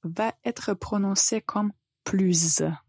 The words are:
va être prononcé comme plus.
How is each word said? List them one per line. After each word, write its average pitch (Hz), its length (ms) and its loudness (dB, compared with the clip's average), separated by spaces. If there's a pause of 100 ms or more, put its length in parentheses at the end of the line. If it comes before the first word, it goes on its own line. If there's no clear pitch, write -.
va 214 320 -2 (100)
être 233 300 -4
prononcé 196 640 0
comme 208 320 -2 (320)
plus. 175 580 2 (260)